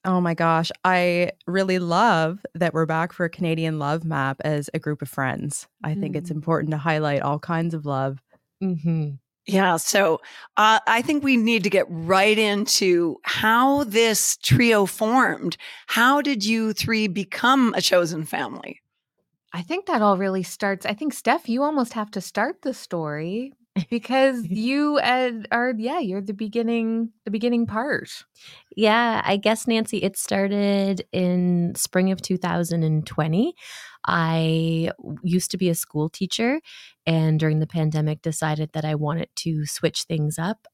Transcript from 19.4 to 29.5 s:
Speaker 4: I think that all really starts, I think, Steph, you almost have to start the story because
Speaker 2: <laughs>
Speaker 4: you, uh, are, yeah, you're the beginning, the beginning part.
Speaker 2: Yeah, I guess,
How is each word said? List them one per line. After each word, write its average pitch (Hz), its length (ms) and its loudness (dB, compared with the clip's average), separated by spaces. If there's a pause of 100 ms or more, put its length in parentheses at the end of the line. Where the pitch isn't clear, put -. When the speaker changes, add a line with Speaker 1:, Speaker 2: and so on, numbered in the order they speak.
Speaker 4:
I 175 100 -8
think 359 240 -8
that 277 160 0
all 202 140 4
really 190 260 -2
starts, 196 420 -4
I 208 100 -2
think, 294 180 -4
Steph, 277 360 -2
you 240 140 0
almost 285 300 0
have 214 200 -6
to 196 80 -6
start 233 420 -4
the 269 120 -4
story 170 800 -6 (380)
because 254 540 0
Speaker 2:
<laughs> 165 40 -8
Speaker 4:
you, 269 540 0
uh, 254 280 0 (200)
are, 240 260 0
yeah, 240 220 -4
you're 202 220 -4
the 196 140 -8
beginning, 226 760 -2 (140)
the 214 80 -6
beginning 233 340 0
part. 220 580 -6 (520)
Speaker 2:
Yeah, 220 480 2
I 202 140 2
guess, 214 280 0